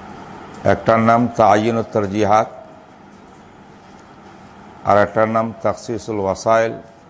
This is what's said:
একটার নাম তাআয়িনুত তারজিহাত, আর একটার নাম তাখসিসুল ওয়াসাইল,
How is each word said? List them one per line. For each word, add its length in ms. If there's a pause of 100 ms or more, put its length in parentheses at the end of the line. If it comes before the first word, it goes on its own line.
(640)
একটার 360
নাম 280
তাআয়িনুত 680
তারজিহাত, 540 (2500)
আর 120
একটার 320
নাম 320
তাখসিসুল 580
ওয়াসাইল, 540 (360)